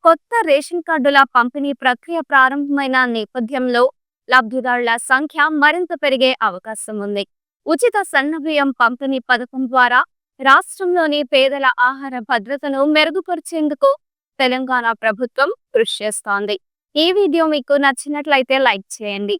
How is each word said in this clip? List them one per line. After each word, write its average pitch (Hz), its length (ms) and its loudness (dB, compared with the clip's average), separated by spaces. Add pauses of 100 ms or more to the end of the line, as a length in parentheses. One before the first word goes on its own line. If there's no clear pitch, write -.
కొత్త 330 280 2 (140)
రేషన్ 311 400 0
కార్డుల 285 320 2 (140)
పంపిణీ 269 400 0
ప్రక్రియ 262 480 -4
ప్రారంభమైన 277 840 0
నేపథ్యంలో 240 800 -2 (440)
లబ్ధిదారుల 247 640 0 (120)
సంఖ్య 294 520 0
మరింత 311 400 2
పెరిగే 262 460 2
అవకాశం 214 600 -6
ఉంది. 202 240 -4 (420)
ఉచిత 427 360 0
సన్న 294 340 -2
బియ్యం 285 360 -2
పంపిణీ 254 480 -2
పథకం 254 460 -4
ద్వారా 247 320 2 (420)
రాష్ట్రంలోని 320 840 2
పేదల 269 420 2 (140)
ఆహార 269 380 -2
భద్రతను 269 680 -4
మెరుగుపరిచేందుకు 311 1000 0 (500)
తెలంగాణ 254 540 -2
ప్రభుత్వం 233 580 -2 (200)
కృషి - 260 0
చేస్తోంది. 208 600 -4 (380)
ఈ 311 180 2
వీడియో 339 340 0
మీకు 294 280 -2
నచ్చినట్లయితే 277 840 0
లైక్ 220 340 0
చేయండి. 208 480 -6